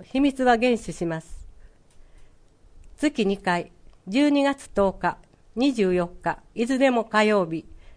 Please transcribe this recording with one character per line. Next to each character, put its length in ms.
秘 180
密 220
は 120
厳 220
守 160
し 120
ま 140
す。 260
月 280
二 120
回、 340
十 220
二 140
月 300
十 200
日、 240
二 180
十 200
四 140
日、 320
い 100
ず 120
れ 140
も 120
火 220
曜 200
日、 200